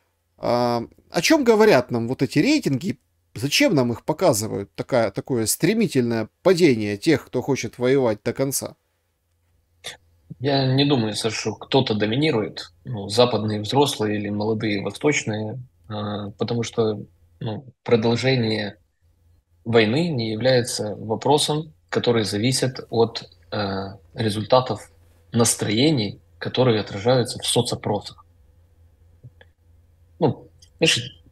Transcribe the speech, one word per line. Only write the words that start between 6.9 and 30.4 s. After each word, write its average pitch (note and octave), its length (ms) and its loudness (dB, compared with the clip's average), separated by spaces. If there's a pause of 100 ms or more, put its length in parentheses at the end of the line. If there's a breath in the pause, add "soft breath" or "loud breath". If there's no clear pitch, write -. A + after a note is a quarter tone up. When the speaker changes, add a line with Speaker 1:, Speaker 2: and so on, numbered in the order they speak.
Speaker 1:
тех, D#3+ 300 2
кто B2+ 160 -4
хочет A#2+ 360 -4
воевать B2 460 2
до A#2+ 80 -2
конца. C3+ 420 -4 (1700 loud breath)
Speaker 2:
Я C3+ 340 0
не C#3 100 2
думаю, A#2 300 0
Саш, G#2+ 200 -4
что G#2+ 200 -6
кто-то - 400 0
доминирует, A2 760 -2 (120)
ну, G2+ 240 -10
западные G#2+ 520 2
взрослые G#2+ 580 0
или G#2 120 -6
молодые G#2 520 -2
восточные, C3+ 760 -4 (300)
а, G#2 420 -8
потому A#2 320 -4
что, A2 380 -2 (400)
ну, G#2+ 240 -8 (200)
продолжение A2+ 920 0 (840)
войны A#2 440 4
не A#2 240 -4
является A#2 640 0
вопросом, C#3+ 760 -2 (180)
который A#2 340 0
зависит A2+ 560 -2 (100)
от, - 400 0 (220)
э, G2 320 -4 (300)
результатов A2+ 760 0 (420)
настроений, A#2 880 0 (180)
которые A#2 420 2
отражаются A2 580 0
в - 80 -10
соцопросах. - 800 -4 (1900)
Ну, - 300 -2 (300)